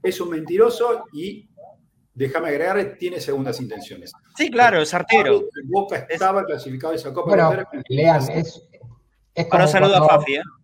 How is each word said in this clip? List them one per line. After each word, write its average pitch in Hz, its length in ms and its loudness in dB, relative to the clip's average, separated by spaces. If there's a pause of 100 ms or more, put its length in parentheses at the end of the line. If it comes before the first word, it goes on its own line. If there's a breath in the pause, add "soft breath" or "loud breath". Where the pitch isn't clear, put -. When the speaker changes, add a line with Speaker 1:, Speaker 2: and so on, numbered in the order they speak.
Speaker 1:
Es 185 180 -4
un 175 100 -6
mentiroso 214 800 0
y, 190 360 -14 (640)
déjame 139 340 -4
agregar, 180 500 -2
tiene 175 220 -8
segundas 131 400 -6
intenciones. 101 520 -14 (240)
Speaker 2:
Sí, 294 140 -2
claro, 226 300 4
es 151 140 -2
artero. - 480 2 (240)
Speaker 1:
Boca 196 300 -4
Speaker 2:
Es - 140 -10
Speaker 1:
estaba 190 340 0
clasificado 139 480 -8
a 160 40 -4
esa 135 160 -10
Copa 165 180 -6
Speaker 3:
Bueno, 135 200 4
Speaker 1:
Libertadores. - 380 -8
Speaker 3:
Lean, 156 280 4 (220)
es, - 300 -8 (680)
es 160 160 -2
Speaker 2:
Ahora 180 140 6
Speaker 3:
como - 40 4
Speaker 2:
saludo 196 280 4
a - 20 6
Speaker 3:
cuando 156 100 6 (120)
Speaker 2:
Fafi, 139 160 -4
¿eh? 165 60 -6 (220)